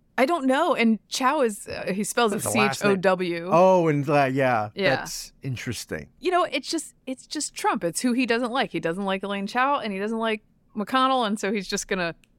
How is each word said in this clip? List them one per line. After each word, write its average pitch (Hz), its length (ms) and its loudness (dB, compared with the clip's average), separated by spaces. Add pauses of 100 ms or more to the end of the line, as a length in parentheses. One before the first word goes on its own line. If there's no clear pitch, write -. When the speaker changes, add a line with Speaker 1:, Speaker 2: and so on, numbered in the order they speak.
(200)
Speaker 1:
I 247 60 4
don't 311 200 0
know. 277 300 2
And 226 240 2 (100)
Chow 269 320 0
is, 226 260 -2
uh, - 260 -6
he 202 100 -2
spells 226 280 2
it 208 100 -2
Speaker 2:
That's 110 120 -4
the 107 60 2
last 135 240 2
name. 202 60 4
Speaker 1:
C 202 40 4
H 196 40 0
O 185 40 -4
W. 180 500 0
Speaker 2:
Oh, 180 360 6
and, 147 220 2
uh, 143 160 6
yeah. 127 500 2
Speaker 1:
Yeah. 185 200 2
Speaker 2:
That's - 380 -10 (100)
interesting. 107 640 -8 (100)
Speaker 1:
You 330 120 -2
know, 359 140 4
it's 277 240 -6
just, - 240 -6 (140)
it's 262 200 -12
just - 280 -8
Trump. 381 280 -2
It's 170 180 -4
who 247 120 2
he 254 120 0
doesn't 233 260 0
like. 247 200 -2
He 170 80 -4
doesn't 175 260 -4
like 190 180 -2
Elaine 196 240 -4
Chao, 262 320 0
and 214 140 -6
he 190 60 -6
doesn't 220 180 -4
like 220 260 -2 (320)
McConnell, 254 520 2
and 208 120 -2
so 196 120 -2
he's 208 160 -4
just - 200 -6
gonna 175 280 -2 (240)